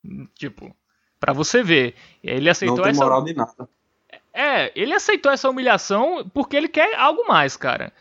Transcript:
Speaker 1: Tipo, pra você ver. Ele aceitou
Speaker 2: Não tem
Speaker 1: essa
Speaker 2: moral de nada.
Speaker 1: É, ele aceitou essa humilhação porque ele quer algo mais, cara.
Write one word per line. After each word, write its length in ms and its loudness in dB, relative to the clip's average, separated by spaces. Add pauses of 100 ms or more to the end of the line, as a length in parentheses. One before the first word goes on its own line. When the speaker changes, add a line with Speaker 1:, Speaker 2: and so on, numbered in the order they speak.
(340)
Speaker 1:
Tipo, 400 -16 (440)
pra 140 0
você 300 0
ver. 320 2 (280)
Ele 260 -2
aceitou 280 2
Speaker 2:
Não 60 0
tem 100 2
Speaker 1:
essa 120 2
Speaker 2:
moral 200 2
de 100 -8
nada. 340 -8 (680)
Speaker 1:
É, 440 -2
ele 140 -2
aceitou 380 0
essa 180 0
humilhação 840 0
porque 220 -2
ele 120 0
quer 280 0
algo 320 2
mais, 280 2
cara. 440 -6